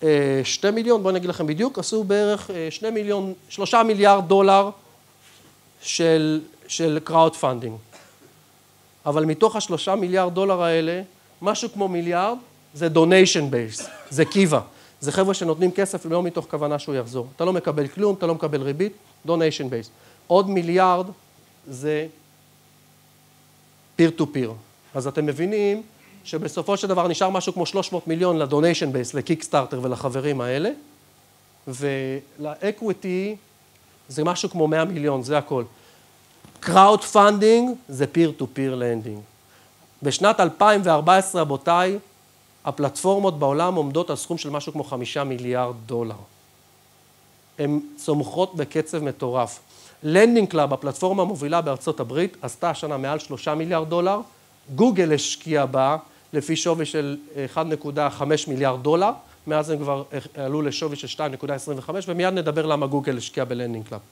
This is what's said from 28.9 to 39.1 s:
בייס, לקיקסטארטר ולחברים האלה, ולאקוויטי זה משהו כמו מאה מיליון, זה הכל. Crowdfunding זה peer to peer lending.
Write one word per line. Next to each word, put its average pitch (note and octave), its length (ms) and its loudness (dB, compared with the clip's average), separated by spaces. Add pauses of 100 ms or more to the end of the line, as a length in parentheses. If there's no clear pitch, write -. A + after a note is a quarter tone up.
בייס, B2+ 220 -4
לקיקסטארטר C#3 680 -2
ולחברים C3 580 -4
האלה, C3+ 280 -2 (960)
ולאקוויטי D3 1700 -6 (760)
זה C#3 140 -4
משהו F3 260 -2
כמו D#3+ 180 2
מאה D#3+ 180 2
מיליון, D3 380 -2
זה C#3+ 140 -2
הכל. C3+ 260 -2 (1000)
Crowdfunding G#3 1000 6 (260)
זה C3+ 160 -2 (100)
peer D#3+ 260 2
to - 20 -2
peer C3 300 -4
lending. A#2 460 -4 (840)